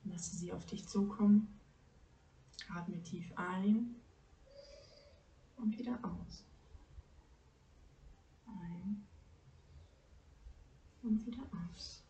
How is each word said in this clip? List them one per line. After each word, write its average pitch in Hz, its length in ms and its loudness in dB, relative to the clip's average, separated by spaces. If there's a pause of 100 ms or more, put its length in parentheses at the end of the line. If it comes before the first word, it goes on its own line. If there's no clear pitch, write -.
Lasse - 300 -6
sie 175 180 -4
auf 180 120 -6
dich - 220 -6
zukommen. 208 720 8 (1120)
Atme 175 300 -4
tief 170 320 -8
ein 190 600 4 (1600)
und 214 200 0
wieder 240 260 -2
aus. 175 420 -8 (2000)
Ein 185 600 -6 (2000)
und 220 240 2
wieder - 180 -8 (280)
aus. - 380 -14